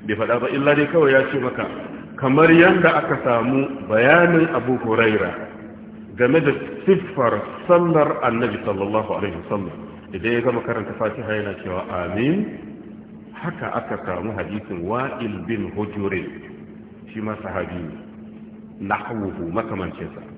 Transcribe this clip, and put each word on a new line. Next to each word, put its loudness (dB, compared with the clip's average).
Bai -2
faɗa 0
ba, -2
illa 4
dai 4
kawai 6
ya 6
ce -2
maka, -4
kamar 6
yadda 8
aka 0
samu 2
bayanin 6
Abu 0
Huraira 2
game 4
da 2
siffar 2
sallar 4
Annabi 0
sallallahu 0
alaihi -4
wasallam. -4
Idan -2
ya 2
gama 0
karanta -6
Fatiha -4
yana -4
cewa, -6
"Amin." -2
Haka -8
aka -6
samu -4
hadisin -8
Wa'il -6
bin -4
Hujr, -4
shi -10
ma -6
sahabi -6
ne. -10
Nahwuhu, -4
makamancinsa. -6